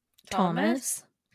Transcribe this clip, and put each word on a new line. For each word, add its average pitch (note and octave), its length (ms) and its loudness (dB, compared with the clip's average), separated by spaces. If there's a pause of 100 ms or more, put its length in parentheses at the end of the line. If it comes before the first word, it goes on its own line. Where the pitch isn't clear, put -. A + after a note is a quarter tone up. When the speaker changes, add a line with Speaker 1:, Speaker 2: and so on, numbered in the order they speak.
(300)
Speaker 1:
Thomas? G3 720 0
Speaker 2:
Thomas. - 20 -20 (320)